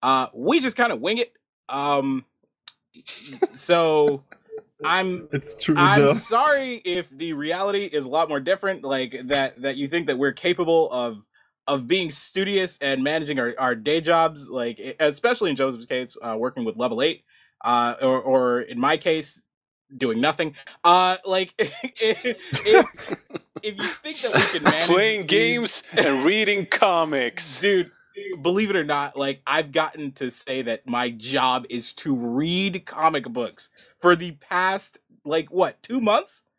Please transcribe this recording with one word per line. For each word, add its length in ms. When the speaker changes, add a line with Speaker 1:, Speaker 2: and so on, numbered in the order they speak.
Speaker 1:
Uh, 320
we 260
just 160
kinda 200
wing 220
it. 140
Um, 540
so, 680
I'm, 480
Speaker 2:
It's 220
true, 220
Speaker 1:
I'm 300
Speaker 2:
though. 80
Speaker 1:
sorry 680
if 260
the 220
reality 520
is 200
a 40
lot 200
more 120
different, 440
like, 440
that, 340
that 140
you 120
think 200
that 100
we're 140
capable 600
of, 340
of 220
being 220
studious 680
and 240
managing 380
our, 180
our 160
day 260
jobs, 480
like, 300
e-, 220
especially 500
in 60
Joseph's 300
case, 360
uh, 160
working 260
with 120
Level 260
Eight, 220
uh, 360
or, 200
or 400
in 180
my 180
case, 460
doing 240
nothing. 340
Uh, 400
like, 300
<laughs> 40
if, 680
if, 520
if 160
you 100
think 180
that 140
we 80
can 200
manage 240
Speaker 3:
Playing 400
Speaker 1:
these 20
Speaker 3:
games 540
and 260
reading 420
comics. 920
Speaker 1:
<laughs> 0
Dude, 300
believe 300
it 60
or 80
not, 320
like, 280
I've 280
gotten 400
to 180
say 320
that 240
my 240
job 580
is 260
to 200
read 720
comic 380
books 460
for 160
the 180
past, 680
like, 260
what, 320
two 180
months? 440